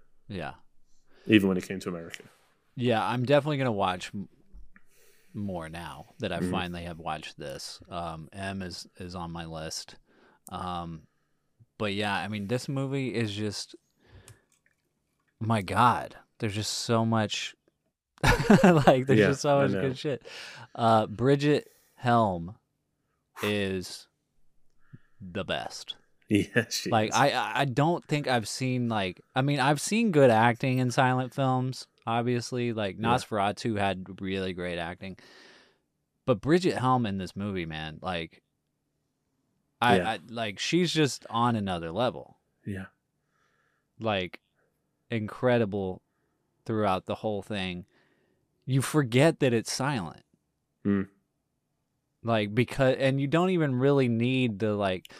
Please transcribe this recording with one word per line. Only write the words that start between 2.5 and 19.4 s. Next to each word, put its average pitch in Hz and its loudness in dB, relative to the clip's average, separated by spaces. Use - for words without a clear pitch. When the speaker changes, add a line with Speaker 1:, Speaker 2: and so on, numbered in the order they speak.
Speaker 1:
Yeah, 117 0
I'm 123 -2
definitely 143 2
gonna 131 0
watch 92 -2
m-, 101 -10
more 92 -8
now 85 -14
that 104 -6
I 87 -4
Speaker 2:
Mm-hmm. 90 -2
Speaker 1:
finally 90 -4
have 85 -12
watched 80 -10
this. 71 -12
Um, 82 -10
M 98 -8
is, 90 -12
is 90 -12
on 87 -8
my 85 -10
list. 80 -12
Um, 87 -10
but 107 -4
yeah, 101 -2
I 92 -4
mean, 104 -6
this 120 -4
movie 135 -4
is 110 -2
just, 104 -8
my 110 0
God, 95 2
there's 104 -4
just 104 -4
so 113 0
much, 113 -2
<laughs> - -
like, 147 6
there's 131 6
Speaker 2:
Yeah, 104 8
Speaker 1:
just - 0